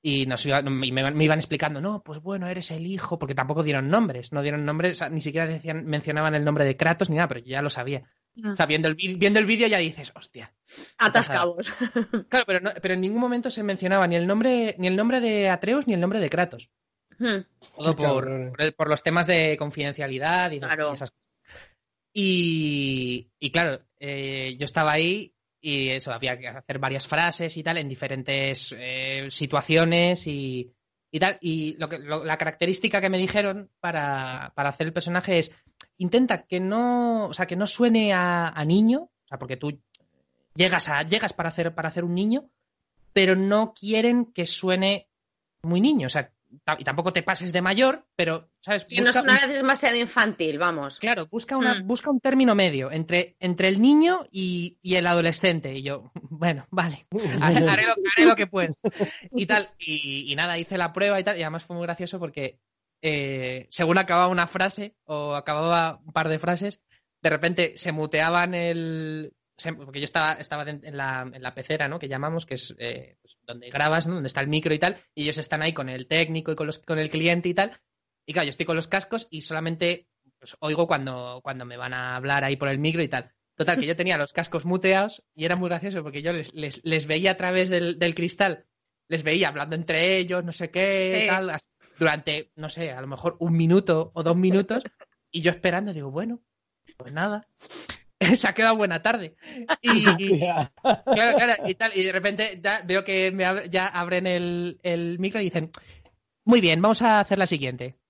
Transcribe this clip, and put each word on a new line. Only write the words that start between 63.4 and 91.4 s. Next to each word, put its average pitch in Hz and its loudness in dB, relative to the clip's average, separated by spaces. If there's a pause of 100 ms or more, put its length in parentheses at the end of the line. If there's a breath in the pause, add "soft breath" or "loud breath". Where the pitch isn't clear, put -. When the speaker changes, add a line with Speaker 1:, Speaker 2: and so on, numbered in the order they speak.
Speaker 1:
según 170 0
acababa 180 4
una 175 0
frase 196 -4 (100)
o 147 -6
acababa 160 0
un 160 -18
par 160 0
de 156 -2
frases, 175 -4 (400)
de - 2
repente 165 0
se 170 -4
muteaban 160 0
el, 160 -4 (240)
se, 165 -8
porque 139 -12
yo 147 -4
estaba, 156 0
estaba 151 -8
de, 147 -10
en 151 -14
la, 131 -6
en 131 -18
la 127 -8
pecera, 147 -4
¿no? 165 -6
Que 143 -10
llamamos, 151 -4
que 131 -10
es, - -10
eh, 123 -10
pues, - -20
donde 120 -16
grabas, 156 0
¿no? 175 -2
Donde 143 -4
está 135 -4
el 139 -2
micro 156 2
y 151 0
tal, 180 0 (160 loud breath)
y 151 -6
ellos 151 -4
están 156 -4
ahí 165 0
con 135 -6
el 127 -10
técnico 160 0
y 156 -2
con 151 -6
los, 156 -8
con 160 -4
el 156 -2
cliente 170 2
y 175 -2
tal. 196 0 (480)
Y 156 -14
claro, 165 2
yo 139 -4
estoy 156 -6
con 165 0
los 165 -4
cascos 208 -4
y 156 -12
solamente, 165 -2 (320)
pues, - -20
oigo 156 0
cuando, 127 -4
cuando 131 -8
me 123 -14
van 127 -8
a 127 -6
hablar 139 0
ahí 139 0
por 139 -2
el 135 -2
micro 160 0
y 143 0
tal. 127 -6 (240)
Total, 165 2
que 233 0
yo 160 -2
tenía 175 0
los 143 -2
cascos 160 -4
muteados 190 2 (120)
y 156 -8
era 175 0
muy 180 -2
gracioso 175 -4
porque 147 -10
yo 165 -4
les, 160 -8
les, 151 -10
les 160 0
veía 165 2
a 185 -2
través 185 0
del, 175 0
del 170 2
cristal, 175 -2 (440)
les 156 -4
veía 160 2
hablando 147 -6
entre 165 0
ellos, 180 -2
no 170 -8
sé 170 -8
qué, 185 0
Speaker 2:
Sí. - 0
Speaker 1:
tal, 185 0